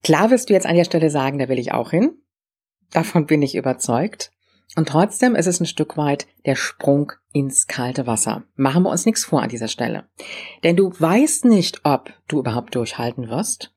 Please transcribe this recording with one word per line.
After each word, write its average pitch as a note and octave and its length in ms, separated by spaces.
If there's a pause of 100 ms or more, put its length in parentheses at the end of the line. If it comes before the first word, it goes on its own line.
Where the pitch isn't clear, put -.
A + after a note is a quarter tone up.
Klar F3 280
wirst B3 180
du G#3 40
jetzt F#3+ 120
an E3+ 100
der E3+ 100
Stelle D#3+ 260
sagen, C#3 260
„Da C3 100
will B2+ 120
ich A#2+ 140
auch - 180
hin.“ A#3+ 260 (760)
Davon E3 360
bin D#3 140
ich C3+ 140
überzeugt. B2+ 760 (440)
Und D#3+ 140
trotzdem G#3 460
ist E3+ 120
es F3+ 120
ein E3+ 60
Stück - 320
weit C#3+ 300 (180)
der C3+ 100
Sprung - 580 (180)
ins C#3 360
kalte B2+ 380
Wasser. A2 380 (120)
Machen C3+ 280
wir - 80
uns - 140
nichts A3+ 200
vor C#3 160
an A2 80
dieser A#2 180
Stelle. A2+ 400 (560)
Denn E3+ 120
du F#3 220
weißt G#3 480
nicht, G#3 380
ob C#3 300 (140)
du D3+ 120
überhaupt A#2+ 360
durchhalten A#2+ 540
wirst. - 480